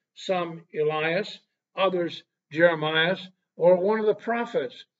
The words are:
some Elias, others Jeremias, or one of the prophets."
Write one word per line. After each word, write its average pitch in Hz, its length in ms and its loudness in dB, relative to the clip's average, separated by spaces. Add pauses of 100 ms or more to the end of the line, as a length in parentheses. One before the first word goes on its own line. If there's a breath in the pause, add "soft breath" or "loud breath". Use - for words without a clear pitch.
(140)
some 170 500 -6 (100)
Elias, 156 640 -2 (380)
others 180 460 -2 (280)
Jeremias, 160 720 2 (340)
or 175 220 6
one 208 240 0
of 214 60 0
the 202 80 2
prophets." 214 720 -6 (140)